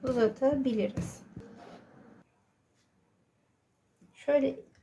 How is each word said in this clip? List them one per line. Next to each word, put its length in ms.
uzatabiliriz. 1160
Şöyle 420